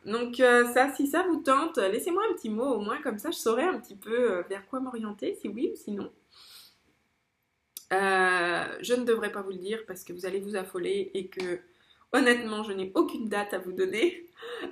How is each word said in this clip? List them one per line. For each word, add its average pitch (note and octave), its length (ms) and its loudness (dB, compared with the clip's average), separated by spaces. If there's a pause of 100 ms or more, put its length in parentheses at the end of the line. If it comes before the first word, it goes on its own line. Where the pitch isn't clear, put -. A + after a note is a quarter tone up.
Donc, A#3+ 360 -2
euh, A#3+ 320 8
ça, C4+ 220 4
si C#4 120 0
ça D#4 160 2
vous F4 140 2
tente, C#4+ 420 2
laissez-moi C4 500 2
un G#4 60 0
petit A#3 160 -6
mot, G#3+ 140 -2
au C#4 160 0
moins D4 220 -4
comme G#3+ 160 -4
ça D4 120 -6
je E4+ 60 -4
saurai A#3+ 280 2
un F4 140 0
petit G3 180 -18
peu, A3+ 360 2
euh, F3 160 -2
vers G3 180 -8
quoi C4 140 -6
m'orienter, A#3 600 -6
si A#3 80 -6
oui B3 240 -2
ou - 40 -12
si - 160 -10
non. G3+ 180 -8 (1800)
Euh, F#3 720 2 (160)
je A#3+ 140 0
ne B3 100 2
devrais A3 260 2
pas G3+ 120 -6
vous F#3+ 80 -8
le F#3 80 -8
dire G#3 280 -6
parce F#3 160 -12
que - 100 -14
vous F3+ 140 -8
allez F#3+ 140 -4
vous G3+ 160 -6
affoler F#3 580 -4
et F#3+ 140 -6
que, F3+ 320 -6 (520)
honnêtement, A#3+ 500 2
je G#3+ 100 -6
n'ai F#3+ 220 -6
aucune A#3+ 340 0
date G3+ 260 -2
à F#3 40 -2
vous F3+ 140 -10
donner. F#3+ 540 0 (460)